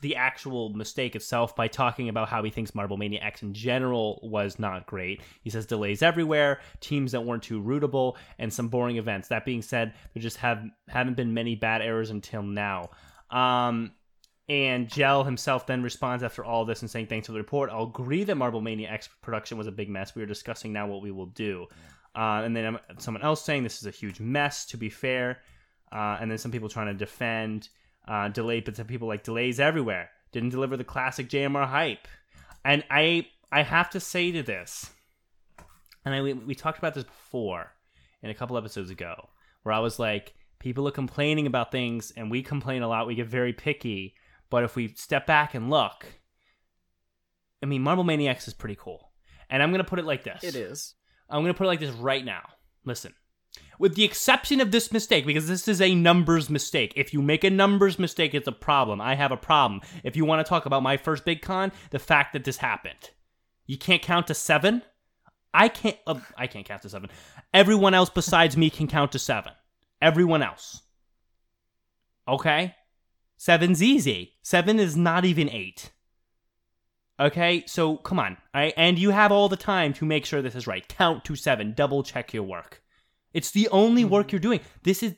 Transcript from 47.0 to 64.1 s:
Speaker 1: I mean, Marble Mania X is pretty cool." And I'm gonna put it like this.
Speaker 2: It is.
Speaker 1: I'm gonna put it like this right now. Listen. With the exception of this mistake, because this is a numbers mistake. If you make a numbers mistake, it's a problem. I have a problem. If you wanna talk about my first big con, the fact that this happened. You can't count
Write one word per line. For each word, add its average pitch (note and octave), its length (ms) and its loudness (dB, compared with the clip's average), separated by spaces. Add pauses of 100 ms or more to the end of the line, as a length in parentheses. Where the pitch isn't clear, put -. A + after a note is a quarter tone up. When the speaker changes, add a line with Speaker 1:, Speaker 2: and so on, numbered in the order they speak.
Speaker 1:
I C#3 40 -6
mean, C#3 160 0
Marble F3 200 2
Mania D3 280 2
X - 180 -6
is - 60 -14
pretty G#2 220 -10
cool." - 360 -18 (360)
And C3+ 140 0
I'm D#3+ 80 4
gonna F#3 140 0
put F3+ 160 -4
it D#3+ 40 -6
like C#3+ 200 -4
this. - 180 -12
Speaker 2:
It F3 140 -6
is. A#2 400 -10 (360)
Speaker 1:
I'm D3 100 0
gonna F3 120 0
put F#3+ 120 -2
it - 20 4
like F3 100 2
this C#3+ 140 -6
right C3 320 -2
now. G2 180 -8 (420)
Listen. - 300 -8 (640)
With F3 160 4
the G#3 80 4
exception C4 580 4
of G3+ 120 2
this A3+ 180 2
mistake, G3+ 340 2
because D3+ 220 0
this F3+ 220 -2
is F#3+ 120 2
a F#3 140 6
numbers E3+ 560 6
mistake. C3 460 0
If C#3+ 180 -2
you C#3+ 80 2
make D3+ 220 2
a G3 60 6
numbers G3 500 6
mistake, D#3+ 340 0
it's C#3+ 140 -2
a B2 40 -4
problem. A#2 480 2
I B2+ 140 0
have C#3 160 2
a B2+ 60 0
problem. B2+ 440 2 (220)
If C3 140 -6
you D#3 80 2
wanna D#3 180 4
talk D#3+ 240 0
about C#3 160 2
my C3+ 140 2
first D#3 280 -4
big E3+ 160 -2
con, F#3+ 300 -2 (200)
the C3+ 100 -4
fact C#3+ 320 4
that C3+ 100 -6
this C3 140 -4
happened. - 540 -6 (560)
You C3+ 120 -8
can't F3+ 240 4
count F3 240 2